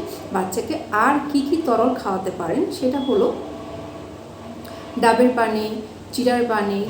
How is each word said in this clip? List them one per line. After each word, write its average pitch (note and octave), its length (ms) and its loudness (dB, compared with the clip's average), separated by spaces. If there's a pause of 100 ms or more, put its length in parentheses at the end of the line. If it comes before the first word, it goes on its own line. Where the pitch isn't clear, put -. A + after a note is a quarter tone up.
(340)
বাচ্চাকে G#3+ 420 -2 (160)
আর B3 280 4 (120)
কি C#4 100 4
কি D#4+ 240 2
তরল A#3+ 300 4
খাওয়াতে F#3 420 -2
পারেন, F#3 340 0
সেটা C4+ 280 0
হলো A3+ 340 4 (1700)
ডাবের A#3+ 360 6
পানি, G#3+ 340 0 (420)
চিড়ার B3 340 2
পানি, G3+ 440 0